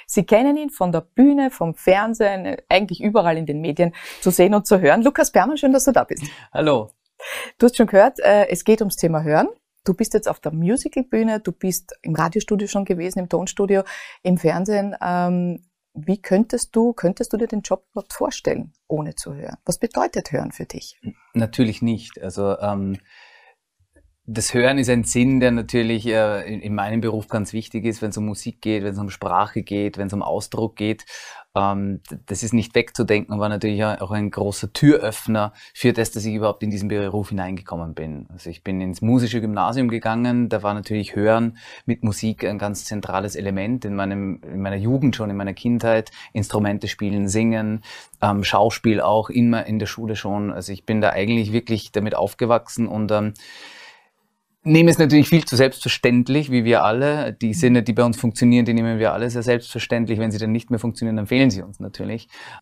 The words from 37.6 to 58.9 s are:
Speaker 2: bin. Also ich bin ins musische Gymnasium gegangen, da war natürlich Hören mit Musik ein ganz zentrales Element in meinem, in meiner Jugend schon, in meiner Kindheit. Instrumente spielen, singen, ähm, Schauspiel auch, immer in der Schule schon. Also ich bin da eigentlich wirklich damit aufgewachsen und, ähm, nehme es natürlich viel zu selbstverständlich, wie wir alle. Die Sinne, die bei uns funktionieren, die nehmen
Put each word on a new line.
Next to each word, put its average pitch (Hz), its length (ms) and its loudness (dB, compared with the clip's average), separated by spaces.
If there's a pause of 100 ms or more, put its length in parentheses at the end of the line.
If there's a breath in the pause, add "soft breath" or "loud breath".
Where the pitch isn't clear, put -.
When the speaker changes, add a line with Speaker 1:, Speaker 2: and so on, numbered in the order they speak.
Speaker 2:
bin. 78 360 -10
Also 87 200 -16
ich - 120 -16
bin 92 200 -4
ins 92 180 -8
musische 117 400 2
Gymnasium 110 480 -2
gegangen, 117 600 0
da 104 120 -2
war 104 120 -2
natürlich 104 420 -6
Hören 113 400 2 (300 loud breath)
mit 117 180 -2
Musik 110 400 -4
ein 101 140 -4
ganz 104 260 -6
zentrales 98 500 -6
Element 98 520 -4
in 101 80 -6
meinem, 98 480 -4
in 78 180 -10
meiner 98 160 -4
Jugend 123 400 0
schon, 107 140 -4
in 98 80 -6
meiner 98 160 -6
Kindheit. 113 560 0 (240 loud breath)
Instrumente 104 520 -2
spielen, 101 420 -4
singen, 110 540 -2 (380 loud breath)
ähm, 101 240 0
Schauspiel 107 560 2
auch, 107 300 0
immer 117 340 2
in 107 140 -4
der 104 80 -4
Schule 110 300 -8
schon. 104 360 -4
Also 92 220 -10
ich 92 100 -16
bin 110 160 0
da 104 120 2
eigentlich 107 420 0
wirklich 113 380 -4
damit 104 220 -2
aufgewachsen 113 720 -2
und, 107 240 -4
ähm, 107 220 0 (1300 loud breath)
nehme 165 260 8
es 156 80 4
natürlich 151 300 6
viel 160 160 4
zu - 120 -4
selbstverständlich, 127 920 2
wie 123 140 2
wir 113 200 4
alle. 131 480 0
Die 110 220 -4
Sinne, 123 280 4
die 113 100 -2
bei 120 120 2
uns 120 140 0
funktionieren, 120 480 4
die 117 80 0
nehmen 113 240 0